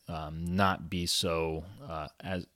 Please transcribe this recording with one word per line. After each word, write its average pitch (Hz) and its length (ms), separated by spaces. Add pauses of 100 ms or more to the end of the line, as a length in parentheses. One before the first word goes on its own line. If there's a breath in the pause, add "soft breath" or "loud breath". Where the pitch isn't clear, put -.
Um, 82 480
not 95 320
be 90 160
so, 82 640 (200)
uh, 78 220 (120)
as, 90 340